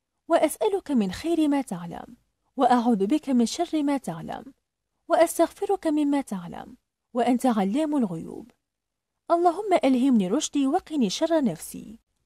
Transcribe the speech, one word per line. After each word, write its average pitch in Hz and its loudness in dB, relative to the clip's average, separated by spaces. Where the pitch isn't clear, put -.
وأسألك 339 0
من 208 0
خير 311 -2
ما 285 0
تعلم، 175 -12
وأعوذ 240 4
بك 302 0
من 240 4
شر 320 -4
ما 285 0
تعلم، 165 -10
وأستغفرك 339 2
مما 294 2
تعلم، 175 -10
وأنت 240 2
علام 247 0
الغيوب. 175 -6
اللهم 349 2
ألهمني 254 4
رشدي 277 -2
وقني 294 -2
شر 320 0
نفسي. - -6